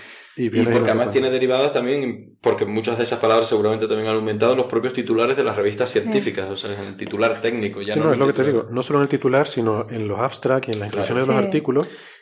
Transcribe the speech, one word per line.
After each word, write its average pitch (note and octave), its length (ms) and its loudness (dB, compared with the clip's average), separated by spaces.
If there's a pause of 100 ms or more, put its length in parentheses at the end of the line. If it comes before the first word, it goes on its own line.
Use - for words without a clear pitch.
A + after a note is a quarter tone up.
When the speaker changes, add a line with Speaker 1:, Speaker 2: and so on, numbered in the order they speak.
(360)
Speaker 1:
Y B2+ 80 -2
Speaker 2:
Y A2+ 60 0
Speaker 1:
vienes A#2 240 2
Speaker 2:
porque A2+ 140 0
Speaker 1:
y - 20 2
Speaker 2:
además A#2 160 2
Speaker 1:
nos G#2 80 -4
Speaker 2:
tiene C3 160 2
Speaker 1:
cuentas. B2+ 100 0
Speaker 2:
derivadas B2+ 340 2
también, B2+ 680 -4
porque A2 240 0
muchas A2+ 320 -2
de A#2+ 80 0
esas - 140 -4
palabras A2+ 280 4
seguramente G#2+ 400 2
también G#2+ 220 0
han A2 80 2
aumentado G#2+ 340 2
en B2+ 60 4
los B2 100 0
propios A#2 240 -2
titulares A#2+ 460 0
de C3 80 2
las G#2+ 100 -2
revistas G2+ 340 0
Speaker 3:
Sí. G#2+ 120 2
Speaker 2:
científicas, G#2 500 -2
o G2 60 -6
sea, G2+ 160 -8
en G2 140 -10
el G2 100 -12
titular G#2 420 -2
técnico, A2 420 -4
ya G#2 120 -4
Speaker 1:
Sí, D3+ 80 2
Speaker 2:
no D#3+ 60 2
Speaker 1:
no, - 40 4
Speaker 2:
en B2+ 40 4
Speaker 1:
es A#2+ 40 -4
lo C#3 60 4
Speaker 2:
el C#3 80 2
Speaker 1:
que - 20 -2
te C3+ 80 2
Speaker 2:
titular. C3 220 2
Speaker 1:
digo, A#2 100 -10
no B2+ 80 0
solo D3 160 0
en C#3+ 40 4
el C#3 60 0
titular, C3+ 380 2
sino A2 420 0
en A2 200 -6
las A2 320 -4
Speaker 2:
Claro. C3 240 0
Speaker 1:
introducciones G#2 640 -2
de - 60 2
los G#3+ 80 4
Speaker 3:
Sí. - 40 2
Speaker 1:
artículos, C3+ 420 0 (340)